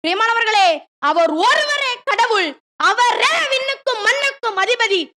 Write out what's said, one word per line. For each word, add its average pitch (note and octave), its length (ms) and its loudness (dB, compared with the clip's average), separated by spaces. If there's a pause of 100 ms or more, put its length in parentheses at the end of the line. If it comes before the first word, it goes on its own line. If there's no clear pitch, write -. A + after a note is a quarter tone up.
பிரியமானவர்களே, G#4 760 0 (140)
அவர் D#4+ 320 2
ஒருவரே C5+ 720 0
கடவுள். G#4 560 0 (160)
அவரே A#4+ 640 2 (120)
விண்ணுக்கும் C5 520 -4
மண்ணுக்கும் C5 540 -2
அதிபதி. G4 640 -2